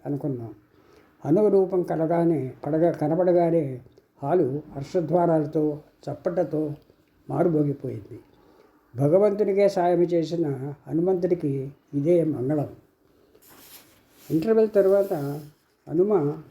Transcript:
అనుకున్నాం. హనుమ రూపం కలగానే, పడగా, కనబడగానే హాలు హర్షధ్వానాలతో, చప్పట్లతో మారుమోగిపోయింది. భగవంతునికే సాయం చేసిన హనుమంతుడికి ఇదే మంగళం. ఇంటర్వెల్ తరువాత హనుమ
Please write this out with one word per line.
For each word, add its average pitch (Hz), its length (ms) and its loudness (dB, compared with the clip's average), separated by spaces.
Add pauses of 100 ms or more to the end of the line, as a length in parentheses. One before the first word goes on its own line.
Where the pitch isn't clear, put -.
అనుకున్నాం. 135 480 -6 (720)
హనుమ 196 200 4
రూపం 190 360 2
కలగానే, 160 720 0 (140)
పడగా, 160 240 2
కనబడగానే 165 880 0 (420)
హాలు 147 400 0 (140)
హర్షధ్వానాలతో, 156 1040 0 (300)
చప్పట్లతో 156 640 -4 (580)
మారుమోగిపోయింది. 139 880 -2 (760)
భగవంతునికే 196 720 2
సాయం 175 340 2
చేసిన 156 720 -2 (140)
హనుమంతుడికి 165 800 -2 (240)
ఇదే 160 300 2
మంగళం. 139 440 -2 (1600)
ఇంటర్వెల్ 220 440 2
తరువాత 190 680 2 (480)
హనుమ 160 500 0 (120)